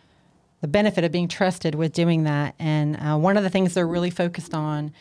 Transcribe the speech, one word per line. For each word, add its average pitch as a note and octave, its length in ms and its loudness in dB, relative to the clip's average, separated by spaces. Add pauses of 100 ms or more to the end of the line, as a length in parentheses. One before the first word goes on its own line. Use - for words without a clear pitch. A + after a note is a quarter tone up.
(600)
the D#3 60 -4
benefit G3 360 2
of E3+ 80 2
being F3 160 0
trusted F3+ 480 -2
with D#3+ 180 0
doing E3+ 300 2
that. D3 340 -2
And, D3+ 400 0
uh, D3+ 200 0
one F#3+ 200 4
of G#3 60 2
the F#3+ 60 0
things F#3 240 2
they're F3+ 120 2
really F3 240 0
focused F3 440 -4
on D3+ 480 -4